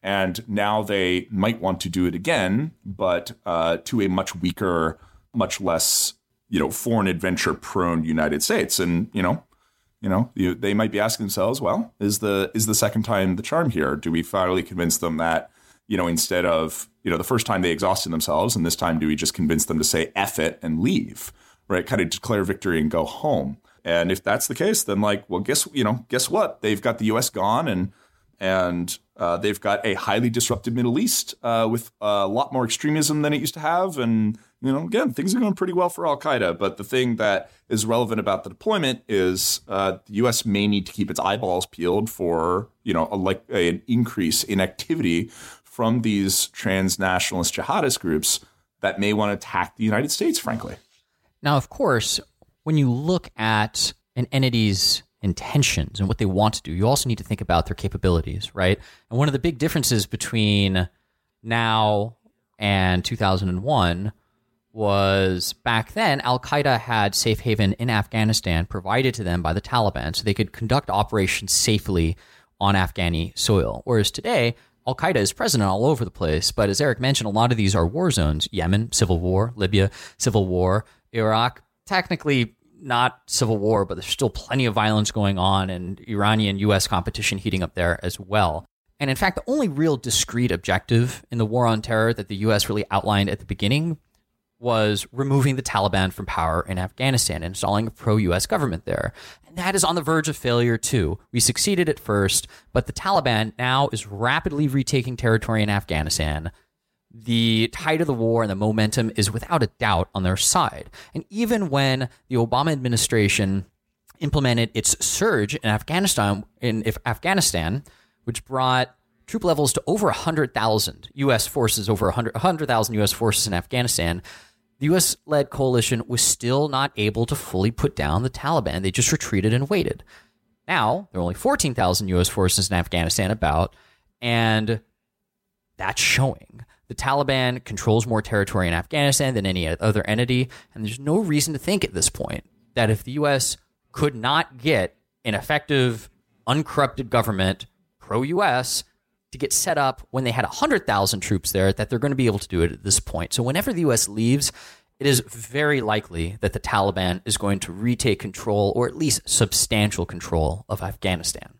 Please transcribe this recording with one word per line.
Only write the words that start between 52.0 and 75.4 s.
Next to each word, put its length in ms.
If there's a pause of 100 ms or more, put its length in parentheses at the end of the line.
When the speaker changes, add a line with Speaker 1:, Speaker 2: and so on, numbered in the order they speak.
Speaker 2:
when 140
you 140
look 460
at 560 (220)
an 160
entity's 720 (220)
intentions 760
and 80
what 120
they 60
want 300
to 60
do, 100
you 160
also 200
need 100
to 60
think 180
about 240
their 80
capabilities, 800
right? 260 (300)
And 80
one 100
of 60
the 60
big 180
differences 480
between 840 (540)
now 760 (420)
and 440
two 120
thousand 340
and 140
one 480 (600)
was 800
back 400
then, 280
Al-Qaeda 580
had 360
safe 240
haven 340
in 160
Afghanistan 800
provided 480
to 80
them 180
by 120
the 80
Taliban 540
so 80
they 120
could 160
conduct 400
operations 600
safely 640 (440)
on 160
Afghani 600
soil. 500
Whereas 260
today, 440 (320)
Al-Qaeda 300
is 160
present 300